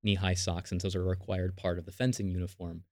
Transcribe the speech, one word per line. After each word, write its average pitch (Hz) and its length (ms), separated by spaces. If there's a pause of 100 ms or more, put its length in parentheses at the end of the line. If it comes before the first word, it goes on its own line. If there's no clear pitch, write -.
knee-high 95 300
socks, 90 360
since 90 140
those 95 100
are 90 80
a 90 40
required 92 500
part 90 220
of 85 60
the - 80
fencing 120 360
uniform 90 640